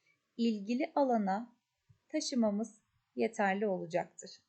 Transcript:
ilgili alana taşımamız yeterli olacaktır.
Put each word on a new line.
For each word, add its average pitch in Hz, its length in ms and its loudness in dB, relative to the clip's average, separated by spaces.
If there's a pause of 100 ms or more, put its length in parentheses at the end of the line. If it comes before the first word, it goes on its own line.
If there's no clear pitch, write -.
(360)
ilgili 233 580 -2
alana 233 600 2 (520)
taşımamız 233 720 -2 (340)
yeterli 214 500 0
olacaktır. 175 640 -4 (180)